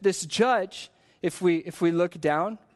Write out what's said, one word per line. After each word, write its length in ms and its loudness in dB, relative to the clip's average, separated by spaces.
this 260 0
judge, 640 0
if 180 -4
we, 180 2
if 220 -10
we 120 2
look 280 0
down, 380 -2